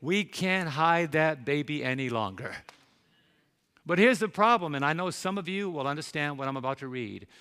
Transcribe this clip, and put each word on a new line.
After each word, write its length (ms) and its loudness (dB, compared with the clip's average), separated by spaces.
we 240 2
can't 420 0
hide 460 2
that 320 2
baby 360 -2
any 280 -2
longer. 440 -4
But 140 2
here's 200 6
the 80 0
problem, 480 2
and 80 0
I 80 4
know 200 -2
some 260 -4
of 100 -6
you 220 -4
will 180 -4
understand 500 -4
what 120 -4
I'm 80 -4
about 220 -4
to 100 -10
read. 360 -8